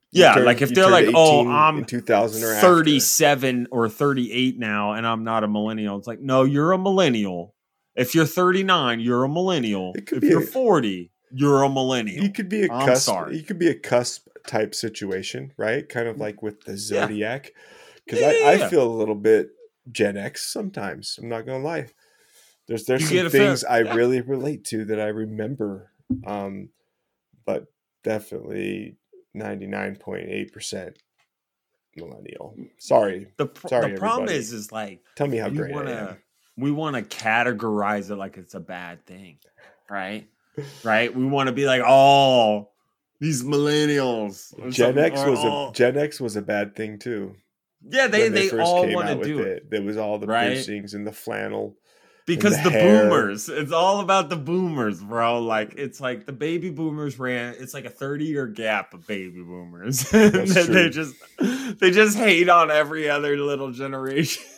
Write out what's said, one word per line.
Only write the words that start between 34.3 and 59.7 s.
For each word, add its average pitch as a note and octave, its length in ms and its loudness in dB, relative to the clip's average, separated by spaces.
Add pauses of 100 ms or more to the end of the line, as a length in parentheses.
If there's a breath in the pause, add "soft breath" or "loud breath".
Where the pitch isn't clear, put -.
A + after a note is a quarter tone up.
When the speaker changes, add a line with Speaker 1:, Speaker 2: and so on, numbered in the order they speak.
Speaker 2:
is, A2+ 140 -10
is, G#2+ 200 -14
like, G#2 280 -12 (160)
Speaker 1:
Tell C#3+ 100 -4
me B2+ 120 -4
how G2+ 100 -4
Speaker 2:
we A#2+ 80 -4
Speaker 1:
great C#3+ 160 -6
I - 20 -10
Speaker 2:
wanna, C#3+ 180 -8
Speaker 1:
am. G2+ 240 -12 (400)
Speaker 2:
we C3+ 140 -4
wanna D3 320 -4
categorize G#2+ 1080 -2
it G2+ 60 -8
like G2 200 -14
it's F#2 180 -20
a F#2+ 60 -12
bad F2 460 -16
thing, F#2 320 -20 (500 soft breath)
right? G2+ 400 -10 (280)
Speaker 1:
<laughs> - 280 -14
Speaker 2:
Right? A2+ 280 2
We B2+ 140 -2
wanna C3+ 240 0
be C#3 160 -2
like, B2+ 180 2
"Oh, C3 840 6 (500)
these D3 240 -4
millennials." C#3+ 1120 0
or B2+ 140 -12
Speaker 1:
Gen B2+ 240 2
Speaker 2:
something, D3 100 4
Speaker 1:
X C#3 180 0
Speaker 2:
or, C#3 100 2
Speaker 1:
was A#2+ 80 0
a, - 80 0
Speaker 2:
"Oh." C#3+ 260 -4
Speaker 1:
Gen B2+ 240 2
X D3 220 -4
was A2 160 -6
a G#2 60 -6
bad G#2 340 -4
thing G#2+ 240 -10
too. G2+ 340 -8 (520)
Speaker 2:
Yeah, C4 200 0
they, A3 180 2
Speaker 1:
When A3+ 100 0
they G3 80 2
Speaker 2:
they F#3+ 80 0
Speaker 1:
first A#2+ 120 -2
Speaker 2:
all F3+ 220 2
Speaker 1:
came - 100 -2
Speaker 2:
wanna E3+ 160 -2
Speaker 1:
out C#3+ 80 -4
with - 80 -4
Speaker 2:
do D3 140 -4
it. G2 80 -4
Speaker 1:
it, - 220 -10
there G#2 120 -4
was G#2 140 -6
all G#2+ 240 -4
the G#2 80 -6
Speaker 2:
Right? A#2 240 0
Speaker 1:
piercings G#2 420 -8
and G2+ 100 -10
the G#2+ 80 -8
flannel. G#2 640 -10 (500 soft breath)
Speaker 2:
Because E3 300 0
Speaker 1:
and D3 80 -4
the F3+ 60 4
Speaker 2:
the A#2+ 80 2
Speaker 1:
hair. G#2+ 320 8
Speaker 2:
boomers. G#2+ 400 0
It's C#3+ 220 -6
all F#3+ 280 2
about F#3 300 2
the E3+ 60 -4
boomers, C#3+ 640 -4
bro. A#2 400 -2
Like, A2 340 -4
it's C3+ 240 -12
like B2+ 240 -8
the C#3 80 -14
baby D#3+ 380 -6
boomers D3 480 -8
ran, B2 400 -6
it's C3 160 -16
like - 100 -14
a A#2+ 60 -16
thirty-year C#3+ 560 -6
gap G#2+ 480 -4
of E2+ 140 -20
baby F#2 340 -10
boomers. F2+ 640 -8